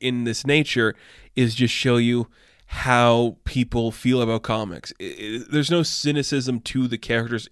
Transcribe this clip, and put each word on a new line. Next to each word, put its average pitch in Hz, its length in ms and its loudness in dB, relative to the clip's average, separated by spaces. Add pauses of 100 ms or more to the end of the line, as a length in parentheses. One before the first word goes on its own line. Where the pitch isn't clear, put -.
in 120 220 -2
this 117 220 -4
nature 139 480 2 (400)
is 117 200 2
just 120 180 2
show 123 240 2
you 120 320 0 (380)
how 120 800 2
people 120 460 -2
feel 123 300 0
about 113 220 0
comics. 107 580 -6
I, 95 40 -12
I, 107 360 -10 (100)
there's 147 200 0
no 170 120 4
cynicism 139 760 -2
to 127 280 -2
the 117 100 -4
characters 117 540 -2